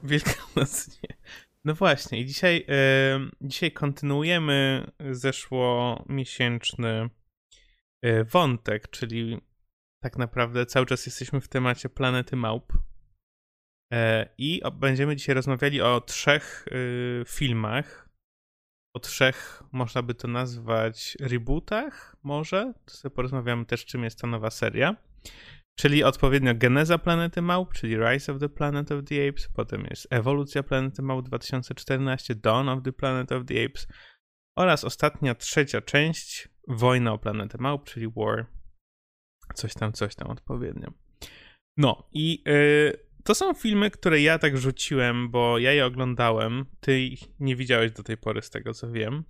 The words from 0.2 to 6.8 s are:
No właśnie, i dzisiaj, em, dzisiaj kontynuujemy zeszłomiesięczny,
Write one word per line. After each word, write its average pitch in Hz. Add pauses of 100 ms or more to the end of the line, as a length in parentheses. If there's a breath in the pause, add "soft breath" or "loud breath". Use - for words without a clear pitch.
No 156
właśnie, 151
i 123
dzisiaj, 170
em, 135 (100)
dzisiaj 147
kontynuujemy 143 (240)
zeszłomiesięczny, 123 (920 soft breath)